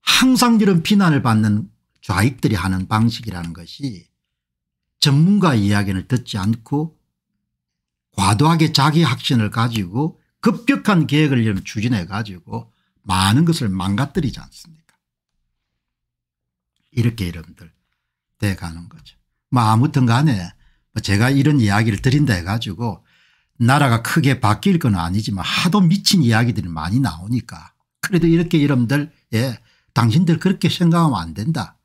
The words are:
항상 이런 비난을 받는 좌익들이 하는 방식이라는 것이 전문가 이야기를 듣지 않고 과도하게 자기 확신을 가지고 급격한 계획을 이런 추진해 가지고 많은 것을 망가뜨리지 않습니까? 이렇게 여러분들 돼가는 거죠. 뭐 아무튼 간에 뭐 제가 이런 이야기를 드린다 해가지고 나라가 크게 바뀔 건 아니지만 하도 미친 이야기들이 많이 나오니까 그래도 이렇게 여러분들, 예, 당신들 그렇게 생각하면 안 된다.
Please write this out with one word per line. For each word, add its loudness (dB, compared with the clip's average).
항상 2
이런 2
비난을 2
받는 0
좌익들이 -2
하는 -4
방식이라는 -2
것이 -14
전문가 2
이야기를 0
듣지 -4
않고 -4
과도하게 2
자기 2
확신을 0
가지고 -4
급격한 0
계획을 2
이런 -2
추진해 -4
가지고 -12
많은 4
것을 -2
망가뜨리지 -4
않습니까? -20
이렇게 -2
여러분들 -16
돼가는 -6
거죠. -20
뭐 0
아무튼 4
간에 0
뭐 -8
제가 0
이런 2
이야기를 0
드린다 2
해가지고 -6
나라가 2
크게 0
바뀔 2
건 2
아니지만 -4
하도 0
미친 2
이야기들이 0
많이 -4
나오니까 -6
그래도 0
이렇게 2
여러분들, 0
예, -2
당신들 2
그렇게 -2
생각하면 0
안 -10
된다. -6